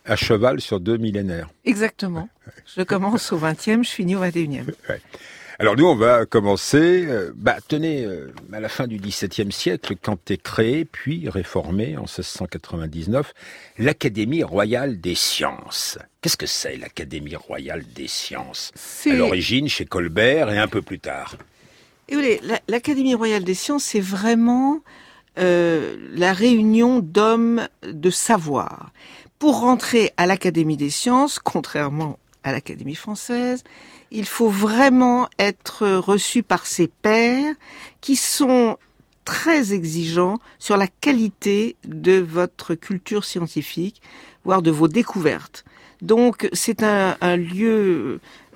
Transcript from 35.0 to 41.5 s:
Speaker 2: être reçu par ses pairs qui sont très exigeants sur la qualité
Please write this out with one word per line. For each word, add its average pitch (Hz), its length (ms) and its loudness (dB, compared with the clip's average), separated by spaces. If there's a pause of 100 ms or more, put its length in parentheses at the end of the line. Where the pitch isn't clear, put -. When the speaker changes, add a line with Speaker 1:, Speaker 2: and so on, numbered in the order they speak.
Speaker 2:
être 202 480 -2
reçu 196 560 2
par - 240 0
ses 170 200 0
pairs 240 680 2 (440)
qui 269 160 0
sont 247 600 2 (480)
très 285 480 2
exigeants 170 640 0 (220)
sur 208 180 0
la 196 100 2
qualité 220 960 0